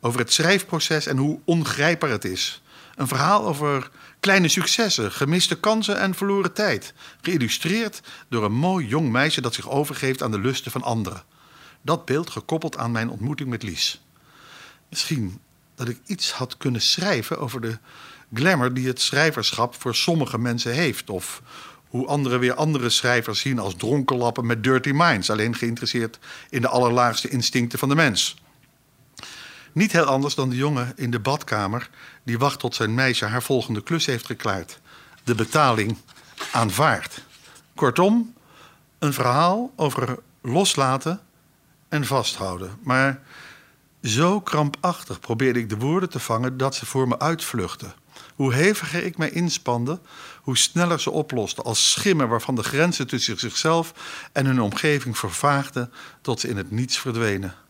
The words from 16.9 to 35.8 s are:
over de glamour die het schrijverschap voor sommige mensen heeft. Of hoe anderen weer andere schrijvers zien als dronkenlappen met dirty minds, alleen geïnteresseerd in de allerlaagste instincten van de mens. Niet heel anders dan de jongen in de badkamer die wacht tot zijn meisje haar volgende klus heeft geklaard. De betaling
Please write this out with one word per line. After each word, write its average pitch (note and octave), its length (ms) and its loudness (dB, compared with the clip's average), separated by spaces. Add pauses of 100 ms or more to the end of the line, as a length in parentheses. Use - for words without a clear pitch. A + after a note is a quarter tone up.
over B2+ 220 -6
de A2+ 180 -4 (560)
glamour B2+ 400 2
die B2+ 120 -2
het B2+ 140 -2
schrijverschap C3+ 800 0
voor A#2+ 140 -2
sommige D3 440 2
mensen A#2+ 340 -2
heeft. C#3+ 380 0
Of - 320 -8 (460)
hoe B2+ 180 -4
anderen C3 340 0
weer B2 140 2
andere D3 360 0
schrijvers A#2+ 500 2
zien C3 180 0
als G2 160 -4
dronkenlappen B2 720 0
met A2+ 180 0
dirty C3 300 4
minds, C#3+ 360 4
alleen G#2+ 240 0
geïnteresseerd A2+ 640 -4 (320)
in - 100 -2
de A#2+ 80 2
allerlaagste A#2+ 600 2
instincten A#2+ 500 0
van C3+ 100 0
de C#3+ 60 4
mens. C#3+ 420 2 (1400)
Niet G3+ 200 2
heel E3 120 6
anders C#3 300 2
dan C3+ 140 0
de B2 80 -2
jongen C3 400 0
in B2+ 140 -2
de A#2+ 80 0
badkamer A2 720 -2 (320)
die A#2 160 -4
wacht C3+ 200 2
tot - 160 -4
zijn A2 200 0
meisje B2+ 300 2
haar A#2 180 -2
volgende A2+ 400 0
klus E3 240 -2
heeft B2 200 -2
geklaard. G2 540 -4 (440)
De A#2+ 100 2
betaling A2 600 2 (560)